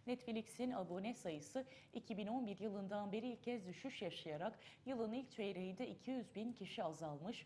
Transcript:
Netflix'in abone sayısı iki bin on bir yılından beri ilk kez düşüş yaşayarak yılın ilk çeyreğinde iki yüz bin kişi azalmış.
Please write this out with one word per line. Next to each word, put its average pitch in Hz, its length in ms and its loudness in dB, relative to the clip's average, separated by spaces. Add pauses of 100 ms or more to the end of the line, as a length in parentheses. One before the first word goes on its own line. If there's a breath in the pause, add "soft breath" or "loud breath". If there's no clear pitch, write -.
Netflix'in 240 640 0
abone 190 420 2
sayısı 160 520 0 (280 loud breath)
iki 226 240 -2
bin 202 100 2
on 240 200 2
bir 196 120 -2
yılından 202 520 2
beri 220 160 2
ilk 240 160 -2
kez 240 240 0
düşüş 214 340 -4
yaşayarak 170 580 0 (260 loud breath)
yılın 226 280 2
ilk 254 180 -2
çeyreğinde 190 560 0
iki 226 240 -2
yüz 247 240 0
bin 220 180 0
kişi 196 300 -2
azalmış. 156 640 0